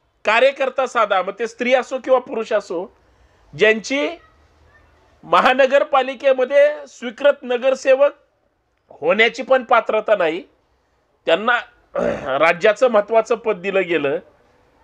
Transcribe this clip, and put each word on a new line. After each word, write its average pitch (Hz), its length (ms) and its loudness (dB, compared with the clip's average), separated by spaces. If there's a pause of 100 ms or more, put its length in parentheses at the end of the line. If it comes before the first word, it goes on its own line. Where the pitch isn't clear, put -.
(260)
कार्यकर्ता 254 600 0
साधा, 208 340 0
मग 190 180 -6
ते 233 80 -6
स्त्री 247 260 -4
असो 262 300 -2
किंवा 262 160 2
पुरुष 226 340 -8
असो, 196 440 -6 (600)
ज्यांची 220 520 0 (1120)
महानगरपालिकेमध्ये 269 1600 2
स्वीकृत 269 540 -2
नगरसेवक 262 720 0 (760)
होण्याची 220 540 0
पण 254 200 2
पात्रता 220 520 0
नाही, 170 260 -2 (840)
त्यांना 214 340 0 (340)
<clears throat> - 440 -4
राज्याचं 175 500 2
महत्त्वाचं 226 480 0
पद 220 200 -4
दिलं 190 260 -2
गेलं. 147 380 -2 (640)